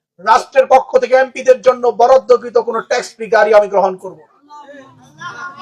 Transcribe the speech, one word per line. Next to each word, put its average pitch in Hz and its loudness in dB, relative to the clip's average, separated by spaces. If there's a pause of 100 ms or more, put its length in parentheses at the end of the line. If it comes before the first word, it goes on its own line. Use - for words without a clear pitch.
(200)
রাষ্ট্রের 254 0
পক্ষ 262 0
থেকে 247 0
এমপিদের 254 0
জন্য 247 0
বরাদ্দকৃত 240 0
কোনো 226 -4
ট্যাক্স - -8
ফ্রি 220 -12
গাড়ি 214 0
আমি 208 4
গ্রহণ 190 -2
করব 190 -18
না। - -20 (1300)